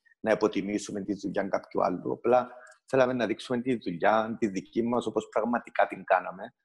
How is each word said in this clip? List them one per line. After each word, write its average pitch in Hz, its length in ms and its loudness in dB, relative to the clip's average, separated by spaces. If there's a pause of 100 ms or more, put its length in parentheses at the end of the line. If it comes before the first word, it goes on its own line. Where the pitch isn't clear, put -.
(200)
να 110 120 0
υποτιμήσουμε 101 720 0
τη 98 120 -4
δουλειά 95 300 -4
κάποιου 95 400 -2
άλλου. 92 280 -2
Απλά 123 400 2 (340)
θέλαμε 127 280 2
να 123 120 0
δείξουμε 117 360 -2
τη 127 160 0
δουλειά, 104 600 2
τη 110 80 2
δική 98 360 -4
μας, 117 220 0
όπως 110 240 -2
πραγματικά 120 580 0
την - 160 -10
κάναμε, 92 600 -2